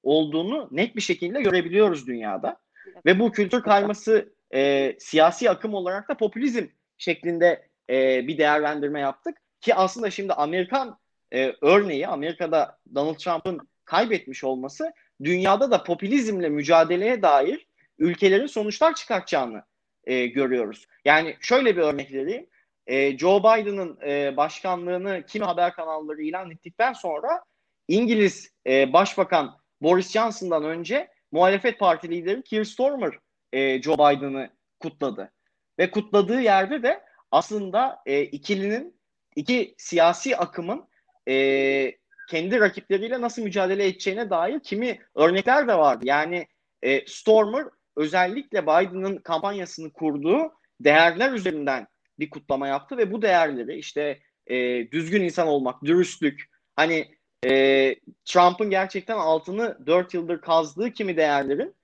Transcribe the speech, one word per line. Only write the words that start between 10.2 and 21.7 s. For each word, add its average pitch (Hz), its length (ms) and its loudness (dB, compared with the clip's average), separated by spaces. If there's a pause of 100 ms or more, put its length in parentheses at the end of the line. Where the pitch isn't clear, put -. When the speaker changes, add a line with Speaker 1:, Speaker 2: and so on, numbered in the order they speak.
Speaker 1:
Amerikan, 185 680 -4 (340)
e, 131 280 -2
örneği, 175 460 2
Amerika'da 160 720 -2 (180)
Donald 151 200 -2
Trump'ın 170 540 -6 (160)
kaybetmiş 190 580 -2
olması 135 500 -6 (300)
dünyada 196 480 2
da 180 120 2
popülizmle 196 680 -2
mücadeleye 165 720 2
dair 156 460 2 (320)
ülkelerin 190 480 2
sonuçlar 233 480 0
çıkartacağını, 135 680 -4 (400)
e, 127 240 -2
görüyoruz. 123 600 -2 (180)
Yani 156 340 2
şöyle 240 380 2